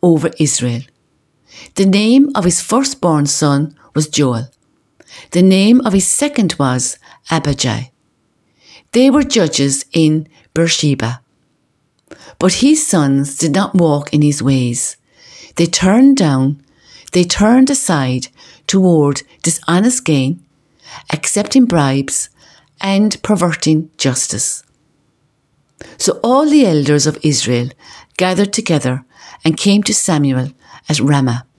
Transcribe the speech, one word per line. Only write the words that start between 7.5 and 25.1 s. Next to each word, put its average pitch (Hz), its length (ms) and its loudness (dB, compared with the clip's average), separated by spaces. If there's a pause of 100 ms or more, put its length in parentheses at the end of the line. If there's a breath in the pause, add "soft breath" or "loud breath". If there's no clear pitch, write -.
They 262 180 4
were 285 120 2
judges 151 720 -2
in 156 360 0 (260 soft breath)
Beersheba. 143 680 -2 (1160 loud breath)
But 180 160 0
his 302 300 2
sons 139 520 0
did 156 160 -2
not 202 220 -2
walk 151 380 0
in 147 100 2
his 147 200 0
ways. 123 540 -2 (600 loud breath)
They 170 100 0
turned 233 500 2
down, 143 480 0 (480 loud breath)
they 180 120 2
turned 233 460 2
aside 131 580 -2 (380 soft breath)
toward 165 560 2 (200 soft breath)
dishonest 190 640 -2
gain, 139 380 -2 (680 loud breath)
accepting - 540 0
bribes 139 640 -2 (500 soft breath)
and 196 420 0
perverting 160 760 0
justice. - 640 -4 (1400 loud breath)